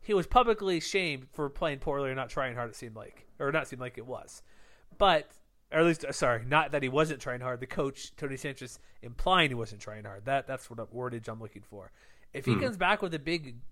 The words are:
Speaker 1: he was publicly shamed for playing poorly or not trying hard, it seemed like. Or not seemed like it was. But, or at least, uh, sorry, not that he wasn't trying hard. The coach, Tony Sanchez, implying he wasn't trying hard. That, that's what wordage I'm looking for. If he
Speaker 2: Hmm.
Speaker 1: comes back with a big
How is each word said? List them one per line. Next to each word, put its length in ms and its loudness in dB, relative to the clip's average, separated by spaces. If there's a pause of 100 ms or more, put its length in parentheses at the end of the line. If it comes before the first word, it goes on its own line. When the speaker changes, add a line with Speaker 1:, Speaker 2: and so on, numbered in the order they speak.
Speaker 1:
he 60 4
was 120 4
publicly 540 6
shamed 520 0
for 160 -2
playing 300 -2
poorly 320 -2
or 60 -4
not 140 -6
trying 260 -2
hard, 140 -4
it 60 -16
seemed 200 -12
like. 300 -16 (120)
Or 140 0
not 160 0
seemed 120 -10
like 180 -10
it 80 -12
was. 360 -12 (560)
But, 320 6 (400)
or 100 2
at 60 8
least, 180 2
uh, 80 -6
sorry, 320 2
not 280 2
that 100 2
he 60 0
wasn't 320 2
trying 200 -6
hard. 200 -6
The 60 -8
coach, 500 -4
Tony 200 -6
Sanchez, 440 -10 (220)
implying 480 4
he 40 -2
wasn't 260 -6
trying 240 -12
hard. 200 -12
That, 240 0
that's 200 -8
what 100 -12 (140)
wordage 360 -6
I'm 120 -8
looking 220 -14
for. 300 -16 (400)
If 140 -6
he 80 4
Speaker 2:
Hmm. 60 2
Speaker 1:
comes 160 0
back 260 4
with 120 -2
a 60 -4
big 360 -4 (160)